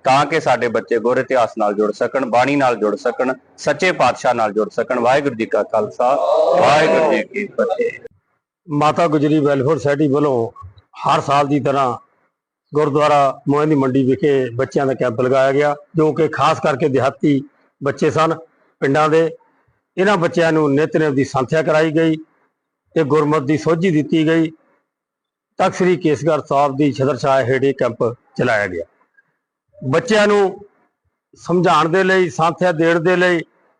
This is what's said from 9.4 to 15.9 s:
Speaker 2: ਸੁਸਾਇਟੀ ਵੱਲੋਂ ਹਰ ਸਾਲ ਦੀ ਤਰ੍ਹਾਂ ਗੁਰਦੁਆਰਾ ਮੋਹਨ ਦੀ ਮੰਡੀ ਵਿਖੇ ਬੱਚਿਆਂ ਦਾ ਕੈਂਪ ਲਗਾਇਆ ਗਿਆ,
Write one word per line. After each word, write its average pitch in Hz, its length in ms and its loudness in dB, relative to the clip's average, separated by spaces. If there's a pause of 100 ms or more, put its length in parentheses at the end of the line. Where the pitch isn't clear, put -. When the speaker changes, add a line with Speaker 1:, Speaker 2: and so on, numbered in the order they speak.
Speaker 2:
ਸੁਸਾਇਟੀ 143 320 0
ਵੱਲੋਂ 131 420 0 (300)
ਹਰ - 400 -4
ਸਾਲ 139 260 0
ਦੀ 143 140 0
ਤਰ੍ਹਾਂ 131 360 -2 (760)
ਗੁਰਦੁਆਰਾ 147 760 2
ਮੋਹਨ 147 200 2
ਦੀ 156 60 2
ਮੰਡੀ 135 300 2
ਵਿਖੇ 131 460 0
ਬੱਚਿਆਂ 135 360 -2
ਦਾ 135 80 -2
ਕੈਂਪ 120 260 -4
ਲਗਾਇਆ 131 320 2
ਗਿਆ, 147 220 0 (220)